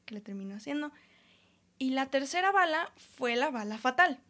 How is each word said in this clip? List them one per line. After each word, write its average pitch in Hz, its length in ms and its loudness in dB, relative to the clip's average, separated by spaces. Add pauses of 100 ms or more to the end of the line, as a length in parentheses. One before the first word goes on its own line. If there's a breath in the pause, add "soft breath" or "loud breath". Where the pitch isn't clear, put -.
que - 80 -12
le 208 80 -10
terminó 196 340 -10
haciendo. 294 340 -6 (880 soft breath)
Y 262 120 -2
la 262 160 0
tercera 277 440 0
bala 349 400 2 (260)
fue 240 200 -2
la 277 140 2
bala 214 260 -6
fatal, 262 540 4